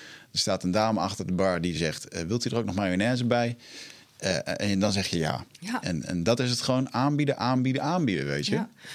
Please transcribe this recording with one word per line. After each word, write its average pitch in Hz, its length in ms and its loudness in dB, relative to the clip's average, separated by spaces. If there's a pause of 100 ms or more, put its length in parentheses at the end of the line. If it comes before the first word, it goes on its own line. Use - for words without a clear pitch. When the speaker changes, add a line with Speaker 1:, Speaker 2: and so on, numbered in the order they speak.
(320)
Speaker 1:
Er - 80 -4
staat 95 240 0
een 90 80 0
dame 107 280 4
achter 98 280 -2
de 92 60 -2
bar 90 280 2
die 85 160 -2
zegt, 78 300 -2
"Eh, - 140 -8
wilt 104 240 -2
u 120 40 0
er 113 80 0
ook 117 80 0
nog 95 100 -2
mayonaise 104 500 2
bij?" 120 320 2 (600)
Eh, 92 200 -2 (340)
en 98 80 2
dan 98 120 4
zeg 98 160 0
je - 100 -2
ja. 76 280 0 (140)
Speaker 2:
Ja. 226 240 -6
Speaker 1:
En, 85 200 -2
en 85 200 -4
dat 117 160 4
is 127 100 2
het 120 120 -2
gewoon, 131 320 0
aanbieden, 143 440 2
aanbieden, 127 440 2
aanbieden, 135 440 2
weet 71 200 -2
je. - 100 2
Speaker 2:
Ja. - 140 -2 (240)